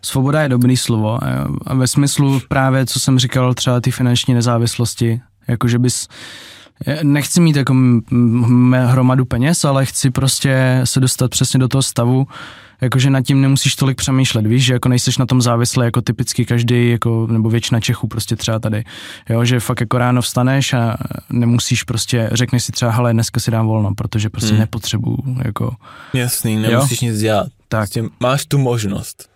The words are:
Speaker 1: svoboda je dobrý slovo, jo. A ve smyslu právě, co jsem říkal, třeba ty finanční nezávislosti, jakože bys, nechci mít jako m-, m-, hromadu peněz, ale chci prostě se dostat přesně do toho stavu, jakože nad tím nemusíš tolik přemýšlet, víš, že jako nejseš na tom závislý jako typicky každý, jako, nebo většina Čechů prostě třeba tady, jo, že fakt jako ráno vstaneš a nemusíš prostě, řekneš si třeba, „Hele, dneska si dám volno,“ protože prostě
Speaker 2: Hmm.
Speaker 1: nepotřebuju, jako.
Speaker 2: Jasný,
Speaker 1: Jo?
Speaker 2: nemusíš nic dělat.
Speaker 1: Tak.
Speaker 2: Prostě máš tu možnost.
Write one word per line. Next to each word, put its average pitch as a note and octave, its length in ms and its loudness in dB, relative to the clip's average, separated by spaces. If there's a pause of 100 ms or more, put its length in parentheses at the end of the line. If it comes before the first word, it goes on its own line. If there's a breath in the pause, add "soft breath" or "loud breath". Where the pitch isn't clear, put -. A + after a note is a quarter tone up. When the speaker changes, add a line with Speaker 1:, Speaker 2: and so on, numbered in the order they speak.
Speaker 1:
svoboda C#3+ 400 0
je D3 60 0
dobrý B2+ 280 4
slovo, A2 320 0 (300)
jo. C#2 80 -4 (200)
A - 80 -4
ve C3 120 2
smyslu C#3 600 0
právě, C3+ 380 0
co B2+ 140 -4
jsem C3 180 2
říkal, B2+ 360 0
třeba B2 260 0
ty B2+ 100 0
finanční B2 440 0
nezávislosti, A#2 880 0 (280)
jakože A#2+ 300 0
bys, B2 300 -2 (920 loud breath)
nechci D3 380 2
mít D#3+ 160 4
jako C3+ 160 0
m-, B2+ 280 4 (120)
m-, B2 760 4
hromadu B2+ 380 4
peněz, B2+ 400 0
ale C3+ 220 2
chci - 240 -2
prostě C3 760 0
se C3+ 160 0
dostat B2+ 300 0
přesně - 300 0
do B2+ 80 2
toho C3+ 140 0
stavu, B2+ 440 0 (540 loud breath)
jakože C3 300 2
nad C3+ 100 2
tím C3+ 200 2
nemusíš C3+ 360 2
tolik C3+ 200 0
přemýšlet, C3 500 0
víš, B2 180 2
že C3 80 2
jako B2 160 0
nejseš B2 300 0
na B2+ 80 0
tom B2+ 160 2
závislý A#2+ 420 0
jako A#2+ 180 0
typicky A#2+ 420 -2
každý, A#2+ 460 2
jako, A2+ 400 0
nebo A2 200 0
většina A#2 300 0
Čechů A#2 260 -4
prostě A2 300 -6
třeba A2 220 -2
tady, A2 260 -4 (440 loud breath)
jo, A#2 160 2
že A#2+ 160 2
fakt A#2+ 200 -4
jako B2 180 -2
ráno B2 240 2
vstaneš C3 520 0
a A#2 220 0 (340)
nemusíš A#2+ 520 0
prostě, A2+ 500 -2
řekneš A#2+ 320 0
si - 80 -8
třeba, A#2+ 200 -2
„Hele, A#2+ 200 2
dneska A2+ 280 0
si - 100 -4
dám A2 160 0
volno,“ G#2+ 280 0
protože G#2+ 360 -4
prostě G#2+ 200 -2
Speaker 2:
Hmm. G#2+ 100 4
Speaker 1:
nepotřebuju, A#2 580 -2 (260)
jako. A#2 320 -4 (380 loud breath)
Speaker 2:
Jasný, B2 400 -2
Speaker 1:
Jo? G#2+ 60 0
Speaker 2:
nemusíš A#2+ 400 0
nic A2+ 200 -2
dělat. G#2+ 260 0 (220)
Speaker 1:
Tak. A2 120 -2 (100)
Speaker 2:
Prostě A2+ 140 -4 (160)
máš B2+ 260 0
tu C#3+ 120 0
možnost. A#2+ 760 -4